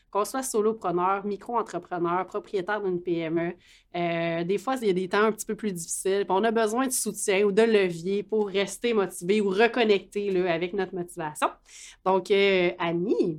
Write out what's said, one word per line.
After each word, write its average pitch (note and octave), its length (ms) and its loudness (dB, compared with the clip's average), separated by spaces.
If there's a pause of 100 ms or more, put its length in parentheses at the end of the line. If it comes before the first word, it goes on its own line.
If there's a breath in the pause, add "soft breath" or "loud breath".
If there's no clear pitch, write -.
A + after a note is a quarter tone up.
(120 soft breath)
qu'on G3+ 140 0
soit C4 180 -4
solopreneur, G3 840 0
micro-entrepreneur, F#3 1000 -4
propriétaire G#3 560 -4
d'une F3+ 180 -2
P F3 160 -2
M E3 220 -2
E, E3+ 140 -2 (440 soft breath)
euh, E3+ 460 -2
des F#3+ 160 -2
fois, C4 200 -2
il A3+ 100 0
y - 20 -
a - 20 4
des F#3 160 -2
temps G#3 140 4
un A3 80 4
petit - 160 -6
peu G#3+ 80 -4
plus G#3 160 -4
difficiles, F#3+ 540 -2
puis F#3+ 120 0
on G3+ 60 2
a A#3 80 2
besoin A3+ 340 0
de C4 60 -4
soutien G#3 520 0
ou G3+ 80 4
de G#3 120 4
levier G3 580 2
pour G#3 260 -2
rester G3 460 -2
motivé F#3+ 480 0
ou G3+ 80 0
reconnecter, G#3 800 2
là, F3+ 240 2
avec F3 200 -4
notre F#3+ 200 -4
motivation. F3 540 -4 (580 loud breath)
Donc, F#3 240 2
euh, G3 480 4
Annie, F3 600 0